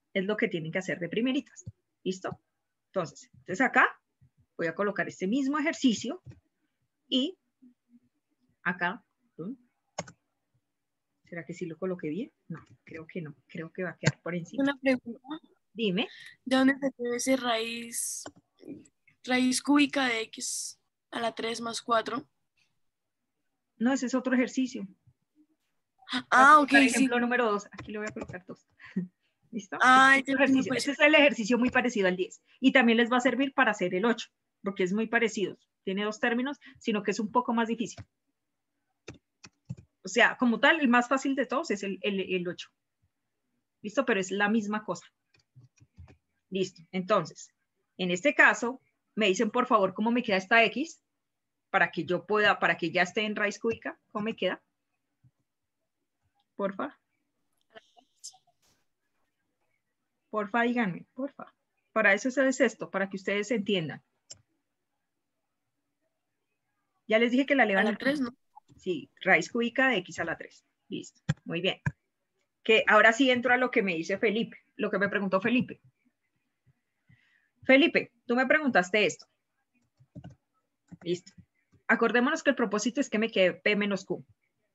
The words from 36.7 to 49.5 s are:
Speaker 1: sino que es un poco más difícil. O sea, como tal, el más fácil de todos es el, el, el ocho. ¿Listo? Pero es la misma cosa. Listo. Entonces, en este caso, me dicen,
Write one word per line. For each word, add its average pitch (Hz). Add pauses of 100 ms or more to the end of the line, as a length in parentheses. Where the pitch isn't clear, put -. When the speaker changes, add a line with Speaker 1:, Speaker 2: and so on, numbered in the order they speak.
Speaker 1:
sino 208
que 208
es 196
un 214
poco 240
más 226
difícil. 226 (2000)
O 190
sea, 214
como 226
tal, 320
el 294
más 240
fácil 269
de 269
todos 285
es 202
el, 196
el, 202
el 180
ocho. 170 (1120)
¿Listo? 214
Pero 202
es 185
la 202
misma 214
cosa. - (1400)
Listo. 185 (100)
Entonces, 185 (460)
en 180
este 285
caso, 254 (360)
me 214
dicen, 214